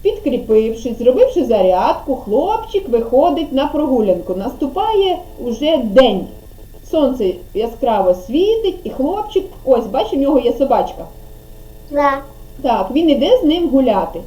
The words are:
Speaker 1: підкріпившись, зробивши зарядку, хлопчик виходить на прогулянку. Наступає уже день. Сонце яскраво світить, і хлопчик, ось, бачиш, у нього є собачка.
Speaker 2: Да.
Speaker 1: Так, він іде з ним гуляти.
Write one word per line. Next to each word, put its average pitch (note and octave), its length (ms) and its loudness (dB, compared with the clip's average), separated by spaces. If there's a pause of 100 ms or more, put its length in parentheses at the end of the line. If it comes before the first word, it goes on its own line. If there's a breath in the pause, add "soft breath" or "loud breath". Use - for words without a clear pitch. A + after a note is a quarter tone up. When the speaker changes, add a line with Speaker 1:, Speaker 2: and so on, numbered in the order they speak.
Speaker 1:
підкріпившись, A3+ 960 0
зробивши C#4+ 460 4
зарядку, A3 680 2
хлопчик F4+ 760 -2
виходить C4 640 2
на C#4 140 0
прогулянку. A3 680 0
Наступає F#4 840 -2 (280)
уже C#4+ 320 0
день. G#3+ 500 2 (640)
Сонце B3+ 420 0 (200)
яскраво G#3 600 0 (140)
світить, G4 560 0
і - 60 -8
хлопчик, F4 540 -2 (220)
ось, A#3 220 2
бачиш, B3+ 260 -2
у D4 40 -2
нього C#4 220 2
є A#3 140 0
собачка. - 520 -2 (840)
Speaker 2:
Да. C#4+ 200 2 (500)
Speaker 1:
Так, A3+ 320 -2
він D#4+ 160 2
іде D#4 320 4
з - 20 -2
ним E4 260 2
гуляти. A3+ 580 0